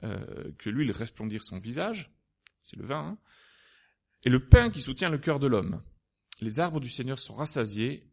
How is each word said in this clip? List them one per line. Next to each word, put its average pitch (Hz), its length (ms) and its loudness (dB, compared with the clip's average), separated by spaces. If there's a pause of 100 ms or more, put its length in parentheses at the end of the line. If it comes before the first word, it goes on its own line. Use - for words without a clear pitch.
euh, - 560 -6
que - 100 -6
l'huile 127 220 2
resplendir 107 520 -6
son 92 160 -8
visage », 165 540 -6 (480)
c'est - 160 -18
le - 80 -10
vin, 143 140 -4
hein, « 170 180 -6 (1080)
et 123 60 4
le 127 180 6
pain 240 220 8
qui 170 120 -4
soutient 139 280 0
le 156 80 2
cœur 147 220 2
de 139 80 4
l'homme. 98 360 0 (580)
Les 110 200 0
arbres 165 180 0
du 123 100 -6
Seigneur 127 300 -4
sont - 160 -8
rassasiés, 120 760 -2